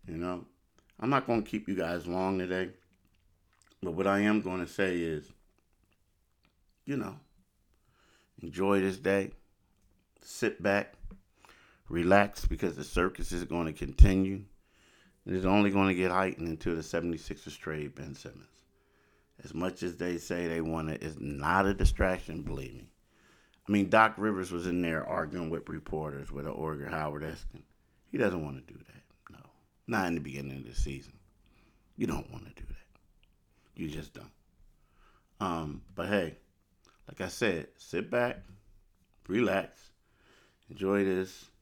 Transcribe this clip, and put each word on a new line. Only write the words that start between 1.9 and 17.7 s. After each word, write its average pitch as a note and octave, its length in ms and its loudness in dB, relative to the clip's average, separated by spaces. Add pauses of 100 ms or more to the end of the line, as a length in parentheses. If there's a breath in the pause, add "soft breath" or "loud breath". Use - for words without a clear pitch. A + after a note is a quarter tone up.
long F#2 320 0
today, F#2 300 -2 (1120)
but F2 80 -4
what F#2 160 0
I G2 120 4
am G#2+ 200 4
gonna F#2 280 -4
say F#2 320 0
is, D#2+ 300 -4 (1600)
you - 100 -4
know, G#2 240 -6 (1200 soft breath)
enjoy F#2+ 380 2
this F#2+ 180 2
day. G2 340 2 (880)
Sit - 420 -4
back, G2+ 300 2 (960 loud breath)
relax, F#2+ 560 4
because E2 320 0
the C2+ 80 -10
circus F2+ 480 -2
is F2 100 -4
gonna E2 300 -2
continue. F#2+ 680 6 (840 soft breath)
It F#2 100 -4
is F#2 100 0
only G2+ 240 8
gonna F#2+ 240 6
get F2+ 180 2
heightened F2+ 360 0
until E2 280 -2
the D#2+ 80 -4
seventy-sixers E2 720 -4
trade D2+ 400 -8